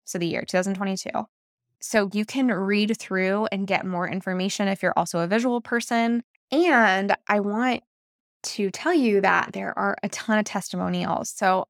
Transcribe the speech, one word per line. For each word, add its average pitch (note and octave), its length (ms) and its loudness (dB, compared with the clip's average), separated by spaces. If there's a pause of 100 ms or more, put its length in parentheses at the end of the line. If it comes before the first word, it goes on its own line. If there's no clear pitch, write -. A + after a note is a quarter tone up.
so - 120 -8
the E3+ 100 -2
year - 160 -4
two - 140 -2
thousand F#3+ 180 0
twenty-two. F#3+ 520 -4 (540)
So G3+ 320 0
you G#3 100 0
can B3+ 240 0
read G#3 500 2
through F#3+ 540 0
and G3 160 -4
get F#3+ 180 0
more F3+ 220 -2
information F#3+ 640 -2
if G3 120 -2
you're F3+ 140 0
also E3+ 240 -2
a E3+ 80 0
visual A#3 320 0
person. A#3 640 -2 (280)
And A3+ 640 4 (120)
I G#3 140 2
want A3 420 -2 (580)
to G3 300 -2
tell E4 220 -2
you A#3 260 6
that F#3 320 2
there G3 260 -6
are G3 240 0
a - 60 -4
ton - 320 0
of G#3+ 60 0
testimonials. F3+ 840 -4
So F#3 400 2